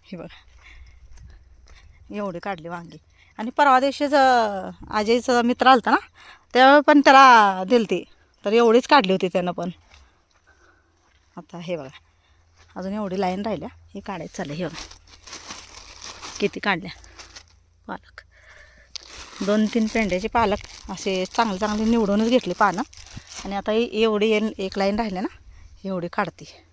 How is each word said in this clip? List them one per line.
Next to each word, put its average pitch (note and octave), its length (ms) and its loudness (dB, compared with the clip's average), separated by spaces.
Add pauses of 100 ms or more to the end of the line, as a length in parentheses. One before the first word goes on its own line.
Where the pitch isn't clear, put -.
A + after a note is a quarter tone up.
हे - 140 -18
बघा, E3+ 200 -18 (1800)
एवढी G3+ 240 -8
काढली E3+ 300 -12
वांगी. E3+ 280 -14 (420)
आणि A3 120 -8
परवा C4+ 300 4
दिवशीच, C#4 340 -2
अ, A3+ 560 2 (200)
अजयचा A#3 520 0
मित्र A#3+ 240 0
आलता B3 240 6
ना, D#4+ 160 -2 (460)
त्यावेळी C4+ 280 8
पण D4 200 4
त्याला A#3+ 640 8
दिलती, F#3+ 400 0 (400)
तर G3+ 80 -4
एवढीच A#3 340 4
काढली G3 260 4
होती F#3 160 -2
त्यानं F3+ 240 -4
पण. F3 180 -8 (1700)
आता F3 220 -18
हे F3 180 -8
बघा, C#3 220 -14 (760)
अजून F#3+ 160 -8
एवढी G3+ 280 -6
लाईन F#3 220 -4
राहिल्या, G3+ 260 -8 (260)
हे G3+ 60 -14
काढायचं G#3+ 360 -14
चाललं. D#3 160 -10
हे E3 140 -8
बघा, - 280 -14 (1400)
किती G3+ 200 -6
काढल्या F#3 300 -6 (960)
पालक. - 340 -16 (1300)
दोन G#3+ 200 0
तीन A3 200 -2
पेंड्याचे G#3+ 420 -4
पालक G#3+ 600 -4
असे F#3 340 -4
चांगले G#3 340 -4
चांगले G#3+ 260 -4
निवडूनच A3 440 0
घेतले A#3 300 0
पानं. G3 240 0 (640)
आणि G3 100 -8
आता G3+ 180 -4
हे A3+ 100 0
एवढी A3 480 0
एक, G#3 120 2 (160)
एक F#3+ 200 -6
लाईन G3 180 0
राहिले G#3 240 -6
ना, C#4 160 -8 (480)
एवढी F#3 280 -6
काढते. - 600 -8